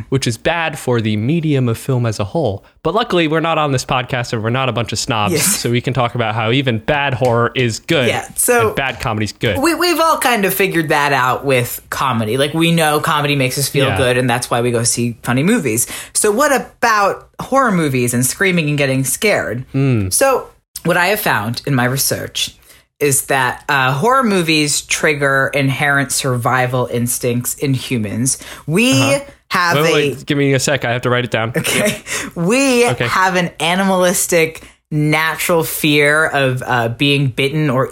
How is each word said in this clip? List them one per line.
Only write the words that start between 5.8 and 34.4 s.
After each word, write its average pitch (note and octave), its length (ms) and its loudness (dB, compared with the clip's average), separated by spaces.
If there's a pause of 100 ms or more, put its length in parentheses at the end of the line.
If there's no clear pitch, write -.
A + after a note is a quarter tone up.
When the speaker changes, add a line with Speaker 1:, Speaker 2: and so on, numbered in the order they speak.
Speaker 1:
talk A#2 220 0
about A2+ 180 -2
how A2+ 180 0
even B2+ 280 0
bad C#3+ 340 0
horror A#2 400 2
is A#2+ 260 -2
good C#3+ 280 0
Speaker 2:
Yeah, A2+ 160 -2 (100)
so A#3+ 360 2
Speaker 1:
and F#3+ 60 -6
bad C3 240 -4
comedy's G#2+ 320 -2
good. G#2 280 -2
Speaker 2:
we, D#4 160 2
we've E4 240 0
all E4 180 4
kind A#3+ 260 0
of F#3 80 2
figured E3 380 0
that D3 240 2
out B2+ 320 0
with B2+ 460 0
comedy. A#2 460 -2
Like, D3 180 0
we E3 160 2
know D3+ 280 2
comedy D3 360 0
makes C3 240 0
us C3+ 100 -2
feel C3 200 2
Speaker 1:
Yeah. G2+ 80 0
Speaker 2:
good, B2 200 2
and B2+ 100 2
that's B2 220 -2
why A#2+ 120 0
we A#2+ 100 0
go A#2 100 0
see A#2+ 400 -2
funny C3 220 0
movies. D3 420 0 (300)
So G#3+ 160 2
what C#4 200 2
about A3+ 800 0 (100)
horror B3 320 2
movies C3+ 440 2
and B2 100 2
screaming F3 440 0
and D3 80 0
getting C3+ 260 0
scared? B2+ 680 -2
Speaker 1:
Mm. B2+ 380 2
Speaker 2:
So C4 380 0 (340)
what F3 140 0
I F3 120 2
have G#3 100 0
found A#2 480 -2
in C#3+ 80 0
my B2 100 2
research - 680 -4 (440)
is C#3+ 280 0
that, C3 420 0
uh, C3+ 240 2
horror A#3+ 300 2
movies D#3+ 580 0
trigger C#3 720 2
inherent C#3 580 2
survival B2+ 800 0
instincts A#2+ 640 -2
in C#3 180 0
humans. A#2 680 -2 (280)
We A3 240 2
Speaker 1:
Uh-huh. C#4 280 2 (320)
Speaker 2:
have F3 260 2
Speaker 1:
Wait, D#3 120 2
Speaker 2:
a D#3 40 2
Speaker 1:
wait, D3 320 0
give D3 120 -2
me C#3 140 2
a C3+ 80 2
sec. C#3 240 -2
I B2 80 -2
have A#2+ 120 -4
to B2+ 60 0
write B2 140 2
it A#2 80 -6
down. A2+ 240 -2
Speaker 2:
Okay. - 460 -2 (160)
<laughs> - 180 -10
We A#3+ 540 2
Speaker 1:
Okay. A#3+ 180 -2
Speaker 2:
have F#3 300 0
an F3+ 140 -2 (100)
animalistic, F3+ 1040 0 (280)